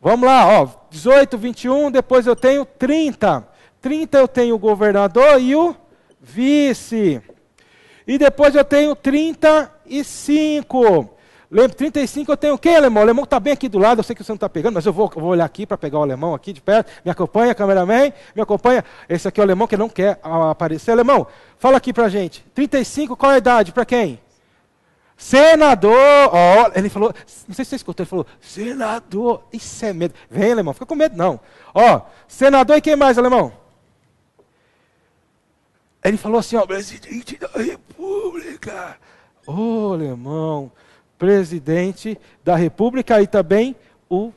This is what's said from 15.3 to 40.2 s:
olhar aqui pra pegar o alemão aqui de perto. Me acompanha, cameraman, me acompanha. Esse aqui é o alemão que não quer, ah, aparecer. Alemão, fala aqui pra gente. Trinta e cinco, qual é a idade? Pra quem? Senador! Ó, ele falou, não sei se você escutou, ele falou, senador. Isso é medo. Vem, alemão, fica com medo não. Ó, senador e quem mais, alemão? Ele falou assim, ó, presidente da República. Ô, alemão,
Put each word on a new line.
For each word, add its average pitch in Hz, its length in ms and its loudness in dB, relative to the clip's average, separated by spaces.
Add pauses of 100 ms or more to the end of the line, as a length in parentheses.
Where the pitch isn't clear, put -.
olhar 170 140 0
aqui 196 200 -8
pra 196 140 -8
pegar 151 200 -8
o 151 40 -2
alemão 147 320 -6
aqui 196 180 -12
de 139 80 -20
perto. 214 300 0 (140)
Me 175 60 -4
acompanha, 220 440 -2
cameraman, 202 580 0 (220)
me 214 80 -4
acompanha. 220 420 0 (240)
Esse 175 200 -6
aqui 208 120 -2
é - 20 2
o - 20 4
alemão 196 220 0
que 214 100 -4
não 220 120 -4
quer, 196 340 -2
ah, 160 280 -2
aparecer. 160 400 -6
Alemão, 233 360 2 (320)
fala 262 180 2
aqui 247 160 -4
pra 226 160 0
gente. 185 360 -8 (100)
Trinta 277 240 -2
e 247 60 -2
cinco, 262 320 -8
qual 277 160 2
é 269 40 4
a - 20 4
idade? 220 340 2
Pra 240 120 -4
quem? 202 360 -4 (960)
Senador! 277 800 4 (380)
Ó, 180 420 4
ele 190 140 -2
falou, 202 260 -4 (320)
não 185 80 -18
sei 262 100 -8
se - 60 -14
você 175 60 -8
escutou, - 260 -12
ele 160 80 -10
falou, 175 160 -8 (140)
senador. 226 1120 -8
Isso - 320 -14
é 208 80 -6
medo. 170 220 -6 (140)
Vem, 196 220 -2
alemão, 190 240 -4
fica 262 120 -16
com 320 100 -8
medo 294 200 -2
não. 165 220 -2 (340)
Ó, 202 280 4 (260)
senador 277 520 2
e - 20 2
quem 311 160 0
mais, 269 200 2
alemão? 240 360 0 (2500)
Ele 208 140 -2
falou 220 220 -4
assim, 226 180 -4
ó, 196 100 0
presidente 208 720 -12
da - 100 -14 (140)
República. 330 1300 -12 (500)
Ô, 214 460 -6
alemão, 147 760 -8 (460)